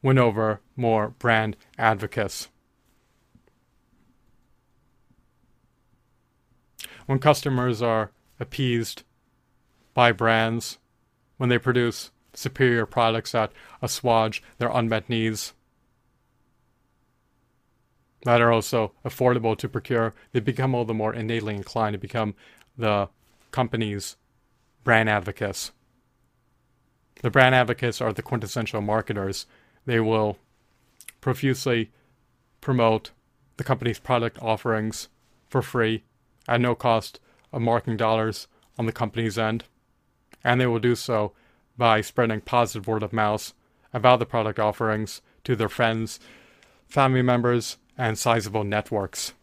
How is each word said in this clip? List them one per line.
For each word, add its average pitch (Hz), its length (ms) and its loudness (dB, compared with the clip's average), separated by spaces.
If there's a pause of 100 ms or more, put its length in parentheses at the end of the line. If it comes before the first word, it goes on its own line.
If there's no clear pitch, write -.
win 135 160 4
over 110 420 2 (160)
more 113 420 0
brand 110 380 0 (220)
advocates. 107 720 -2 (4000)
When 135 120 0
customers 127 640 0
are 113 300 0 (280)
appeased 120 640 -4 (920)
by 120 180 6
brands, 113 640 0 (600)
when 123 100 0
they 123 80 4
produce 120 540 0 (240)
superior 123 500 0
products 113 480 0
that 110 180 0 (300)
assuage 113 640 0 (160)
their 120 100 -2
unmet 113 400 -2
needs, 113 460 -4 (2750)
that 120 160 6
are 117 100 6
also 113 400 0 (140)
affordable 120 500 0
to - 140 -8
procure, 113 420 -2 (200)
they 123 80 0
become 131 340 -2
all 120 100 -2
the 113 80 -4
more 110 220 -2
innately 110 400 -4
inclined 104 400 -4
to 101 40 -6
become 107 360 -4 (420)
the 104 320 0 (440)
company's 113 640 -4 (680)
brand 110 260 4
advocates. 101 640 -2 (1500)
The 120 80 -2
brand 131 240 8
advocates 123 480 2
are 113 100 0
the - 80 -8
quintessential 110 640 -4
marketers. 104 640 -2 (400)
They 117 140 2
will 110 380 2 (840)
profusely 127 680 -2 (720)
promote 117 500 0 (460)
the - 80 -6
company's 120 340 0
product 117 420 -2
offerings 110 680 -2 (400)
for 131 140 0
free 113 400 0 (460)
at 120 120 2
no 120 140 2
cost 113 460 -2 (320)
of 131 100 -4
marketing 117 340 0
dollars 110 520 -2 (300)
on 113 80 -2
the 110 60 -4
company's 113 460 -4
end. 113 260 -2 (800)
And 123 180 2
they 127 60 2
will 117 140 0
do 120 140 2
so 110 380 -4 (440)
by 113 240 4
spreading 110 400 0
positive 113 460 -2
word 110 160 -2
of 107 100 -6
mouth 107 400 -2 (400)
about 123 260 4
the 117 80 -2
product 107 320 -2
offerings 107 640 -2 (220)
to 127 100 0
their 107 140 -2
friends, 113 500 -2 (720)
family 131 340 2
members, 123 560 0 (180)
and 113 220 -2
sizable 107 460 0
networks. 104 800 -4